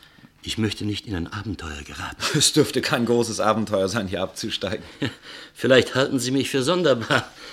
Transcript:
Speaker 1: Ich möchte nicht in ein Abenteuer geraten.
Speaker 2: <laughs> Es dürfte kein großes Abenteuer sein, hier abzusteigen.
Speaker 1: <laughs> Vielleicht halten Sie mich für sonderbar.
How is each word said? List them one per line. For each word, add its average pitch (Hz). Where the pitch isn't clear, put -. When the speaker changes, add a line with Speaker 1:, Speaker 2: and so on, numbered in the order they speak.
Speaker 1:
Ich -
möchte 107
nicht 104
in 101
ein 85
Abenteuer 80
geraten. -
Speaker 2:
<laughs> -
Es -
dürfte 131
kein 127
großes 113
Abenteuer 101
sein, 98
hier 92
abzusteigen. -
Speaker 1:
<laughs> 127
Vielleicht 127
halten 135
Sie 123
mich 135
für 135
sonderbar. 135